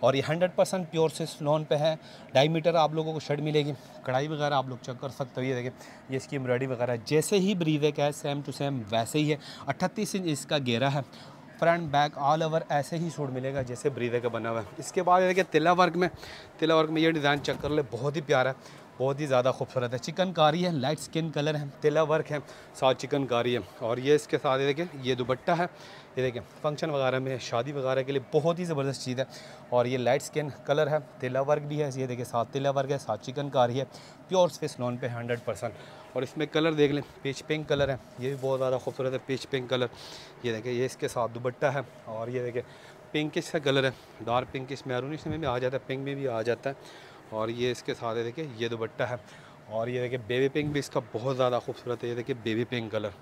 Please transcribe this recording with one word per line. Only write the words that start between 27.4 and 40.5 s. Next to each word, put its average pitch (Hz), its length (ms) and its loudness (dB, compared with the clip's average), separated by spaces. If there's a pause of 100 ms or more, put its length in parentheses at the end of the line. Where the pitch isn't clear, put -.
वगैरह 131 320 0
के 131 80 -4
लिए 139 100 0 (120)
बहुत 160 260 2
ही 180 60 -2
ज़बरदस्त 139 360 -2
चीज़ 127 180 -4
है। 131 80 -2 (460)
और 123 140 6
ये 127 100 0
light 127 240 4
skin 147 300 -4 (160)
color 143 220 4
है, 151 100 2 (220)
तिला 127 200 0
वर्क 147 220 2
भी 147 140 -4
है, 147 120 0 (100)
ये 131 80 -2
देखिए 123 180 -4
साथ 117 200 0
तिला 139 260 0
वर्क 135 200 0
है, 143 60 0
साथ 110 220 -4
चिकनकारी 131 580 2
है, 135 80 -2 (440)
Pure 180 200 6
Swiss - 300 -8
लॉन 123 180 -2
पे 127 100 -4
हंड्रेड 120 320 -2
परसेंट। 113 340 -6 (420)
और - 80 0
इसमें 151 240 -2
color 156 260 2
देख 147 180 6
लें, 143 120 0 (200)
peach 135 180 -4
pink 156 280 -4
color 139 220 2
है, 127 80 -4 (200)
ये 123 100 -2
भी 139 60 -4
बहुत 131 240 0
ज़्यादा 131 180 2
खूबसूरत 131 360 -4
है, 131 140 -2
peach 131 180 -4
pink 127 240 -4
color। 127 200 2 (560)
ये 117 80 0